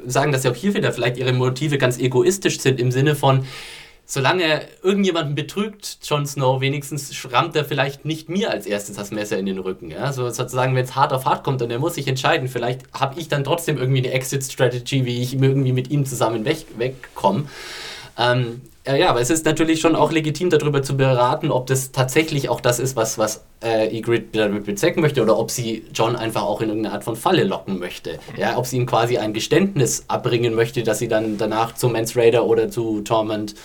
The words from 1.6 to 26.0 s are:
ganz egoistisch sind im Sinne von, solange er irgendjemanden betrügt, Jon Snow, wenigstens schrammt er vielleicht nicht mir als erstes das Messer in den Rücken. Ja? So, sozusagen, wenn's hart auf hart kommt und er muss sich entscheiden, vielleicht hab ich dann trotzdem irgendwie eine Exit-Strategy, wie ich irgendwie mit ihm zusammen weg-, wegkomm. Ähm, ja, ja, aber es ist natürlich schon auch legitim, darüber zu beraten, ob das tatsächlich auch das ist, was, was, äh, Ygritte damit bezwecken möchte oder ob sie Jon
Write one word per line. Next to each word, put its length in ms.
ganz 220
egoistisch 600
sind 200
im 120
Sinne 240
von, 300
solange 380
er 180
irgendjemanden 520
betrügt, 680
Jon 220
Snow, 360
wenigstens 520
schrammt 440
er 80
vielleicht 400
nicht 240
mir 220
als 160
erstes 280
das 160
Messer 260
in 100
den 120
Rücken. 320
Ja? 220
So, 160
sozusagen, 460
wenn's 200
hart 160
auf 140
hart 180
kommt 180
und 80
er 100
muss 160
sich 120
entscheiden, 400
vielleicht 360
hab 240
ich 100
dann 160
trotzdem 340
irgendwie 220
eine 120
Exit-Strategy, 920
wie 160
ich 120
irgendwie 400
mit 180
ihm 140
zusammen 400
weg-, 220
wegkomm. 720
Ähm, 440
ja, 80
ja, 140
aber 120
es 80
ist 160
natürlich 360
schon 140
auch 160
legitim, 380
darüber 320
zu 160
beraten, 540
ob 160
das 240
tatsächlich 580
auch 100
das 200
ist, 160
was, 240
was, 240
äh, 320
Ygritte 440
damit 260
bezwecken 360
möchte 200
oder 160
ob 140
sie 320
Jon 220